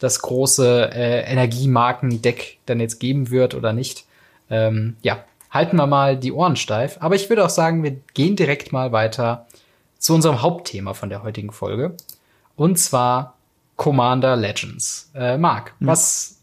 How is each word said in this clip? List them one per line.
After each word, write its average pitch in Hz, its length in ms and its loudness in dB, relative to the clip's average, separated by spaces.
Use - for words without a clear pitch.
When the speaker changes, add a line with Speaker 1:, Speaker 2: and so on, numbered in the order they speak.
Speaker 1:
das 127 200 -2
große, 127 720 2
äh, 120 280 0
Energiemarken-Deck 123 1300 0
dann 117 140 -2
jetzt 117 180 -4
geben 131 320 -2
wird 127 240 2
oder 113 180 -2
nicht. 120 320 -6
Ähm, 110 520 0
ja, - 220 -4
halten 170 260 0
wir 147 100 4
mal 139 320 4
die 127 140 -4
Ohren 165 240 0
steif. 113 440 -4
Aber 160 140 0
ich 196 160 -2
würde 220 140 4
auch 170 60 2
sagen, 165 320 0
wir 143 140 -4
gehen 180 240 2
direkt 147 360 -2
mal 131 200 -2
weiter 113 540 0
zu - 160 2
unserem 160 280 4
Hauptthema 107 520 -4
von - 140 -10
der 98 140 -10
heutigen 107 300 -8
Folge. 117 440 -6
Und 165 220 2
zwar 123 560 0
Commander 127 600 2
Legends. - 760 -6
Äh, 127 240 -2
Marc, 151 400 0
Speaker 2:
Hm. 139 80 -2
Speaker 1:
was - 560 -2